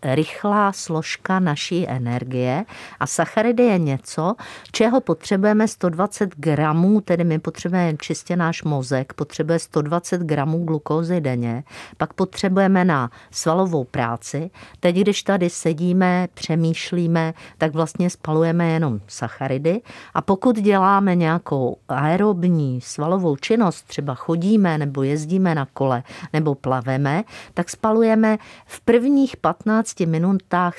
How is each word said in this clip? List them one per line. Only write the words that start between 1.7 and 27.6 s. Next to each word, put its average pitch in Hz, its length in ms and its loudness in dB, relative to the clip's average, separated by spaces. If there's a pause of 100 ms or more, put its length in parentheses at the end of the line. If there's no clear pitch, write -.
energie. 127 760 -2 (360)
A 131 60 0
sacharidy 220 560 0
je 220 160 4
něco, 156 560 -2 (380)
čeho 226 280 2
potřebujeme 214 680 2
sto - 200 -2
dvacet 185 480 -2
gramů, 160 640 2
tedy 175 240 0
my 160 140 0
potřebujeme 170 580 -2
čistě - 400 -6
náš 165 260 -2
mozek, 135 380 -2 (120)
potřebuje 160 460 -2
sto 160 240 -2
dvacet 175 380 -2
gramů 160 440 -2
glukózy 165 560 -2
denně, 123 440 -2 (320)
pak 156 160 -4
potřebujeme 190 720 2
na 139 260 2 (200)
svalovou 165 540 0
práci. 123 680 -6 (300)
Teď, 175 160 2
když 196 260 2
tady 180 280 0
sedíme, 180 840 0
přemýšlíme, 165 1000 0 (240)
tak 156 140 0
vlastně 165 380 -2
spalujeme 165 580 0
jenom 160 380 0
sacharidy. 135 760 -4 (340)
A 165 60 0
pokud 196 360 2
děláme 196 580 4
nějakou 160 600 0 (120)
aerobní 160 920 2
svalovou 165 560 -2
činnost, 214 460 0
třeba 143 320 -8
chodíme 170 640 2
nebo 143 240 -2
jezdíme 156 520 0
na 139 180 0
kole 131 300 0 (300)
nebo 156 220 0
plaveme, 135 680 -2 (300)
tak - 160 -4